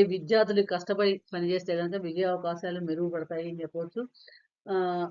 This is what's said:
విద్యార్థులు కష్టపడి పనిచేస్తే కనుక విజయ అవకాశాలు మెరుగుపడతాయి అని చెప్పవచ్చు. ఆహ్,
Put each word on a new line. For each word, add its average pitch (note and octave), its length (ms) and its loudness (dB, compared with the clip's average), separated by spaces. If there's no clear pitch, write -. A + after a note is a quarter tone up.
విద్యార్థులు G3+ 580 2
కష్టపడి G3 480 0
పనిచేస్తే F3+ 460 0
కనుక F3 260 -2
విజయ F3 260 0
అవకాశాలు F3 560 -2
మెరుగుపడతాయి E3 640 -4
అని E3+ 140 -8
చెప్పవచ్చు. E3+ 420 -6
ఆహ్, F3+ 460 0